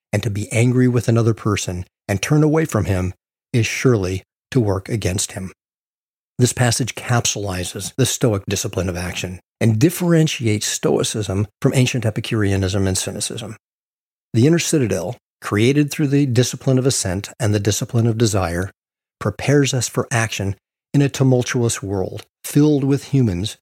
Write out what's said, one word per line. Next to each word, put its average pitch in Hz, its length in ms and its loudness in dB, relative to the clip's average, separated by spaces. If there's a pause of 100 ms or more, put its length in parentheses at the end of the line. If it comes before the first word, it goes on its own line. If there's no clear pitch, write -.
(140)
and 107 100 0
to 113 60 -2
be 101 220 -6
angry 123 360 4
with 120 220 0
another 117 240 4
person 95 520 -4 (220)
and 98 140 -2
turn 151 220 4
away 156 220 2
from 107 200 0
him 92 280 0 (380)
is 113 140 2
surely 95 580 0 (280)
to 135 80 2
work 101 300 0
against 98 440 -4
him.'" 95 180 -10 (840)
This 123 160 2
passage 120 420 0
capsulizes 101 1040 -4
the 131 80 2
Stoic 107 420 0
discipline 95 420 -4
of 87 80 -6
action 90 420 -8 (220)
and 110 180 2
differentiates 160 880 2
Stoicism 107 800 -2 (140)
from 135 120 2
ancient 123 320 2
Epicureanism 98 840 0
and 95 100 0
cynicism. 101 580 -8 (800)
The 117 120 6
inner 165 140 6
citadel, 107 580 -2 (240)
created 139 500 2
through 151 160 -2
the 143 180 2
discipline 127 520 0
of 127 80 0
assent 98 440 -2 (100)
and 104 140 0
the 104 60 2
discipline 107 460 0
of 113 120 0
desire, 95 520 0 (500)
prepares 139 540 0
us 127 140 -2
for - 240 -4
action 107 440 -2 (380)
in 143 80 4
a 139 60 4
tumultuous 123 760 0
world 98 440 -6 (180)
filled 147 400 2
with 139 220 0
humans 110 560 0